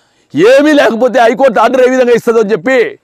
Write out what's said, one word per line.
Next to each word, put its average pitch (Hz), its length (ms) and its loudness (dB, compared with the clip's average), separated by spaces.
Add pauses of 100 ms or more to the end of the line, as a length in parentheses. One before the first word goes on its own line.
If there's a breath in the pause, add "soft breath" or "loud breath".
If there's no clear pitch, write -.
(340)
ఏమీ 269 380 2 (100)
లేకపోతే 240 440 -2
హైకోర్టు 247 380 0
ఆర్డర్ 247 220 0
ఏ 254 80 2
విధంగా 247 260 0
ఇస్తుందో 226 240 -2
అని 196 100 -6
చెప్పి 226 240 -2 (260)